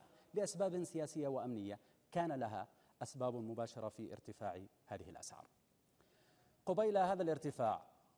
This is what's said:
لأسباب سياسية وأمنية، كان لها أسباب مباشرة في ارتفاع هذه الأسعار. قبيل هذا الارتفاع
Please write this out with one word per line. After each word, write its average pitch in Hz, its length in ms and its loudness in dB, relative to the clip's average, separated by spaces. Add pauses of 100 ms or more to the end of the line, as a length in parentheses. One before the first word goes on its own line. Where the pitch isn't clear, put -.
(340)
لأسباب 180 500 0
سياسية 151 440 -2
وأمنية، 113 520 -2 (320)
كان 170 200 2
لها 110 360 -2 (340)
أسباب 127 320 -2
مباشرة 113 540 -4
في 107 240 -8
ارتفاع 98 540 -6 (200)
هذه 92 240 -8
الأسعار. - 360 -12 (1200)
قبيل 202 320 6
هذا 185 240 6
الارتفاع 131 640 2 (320)